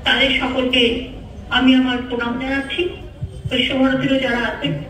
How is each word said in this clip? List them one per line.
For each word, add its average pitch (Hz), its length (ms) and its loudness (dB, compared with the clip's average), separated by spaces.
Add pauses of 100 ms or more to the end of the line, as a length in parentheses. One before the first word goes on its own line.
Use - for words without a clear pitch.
তাদের 262 360 4
সকলকে 254 440 0 (680)
আমি 254 260 4
আমার 262 220 4 (120)
প্রণাম 233 300 -2
জানাচ্ছি। 269 420 -2 (680)
বিশ্বভারতীরও 262 720 2
যারা 240 300 0
আছেন 165 240 -4 (160)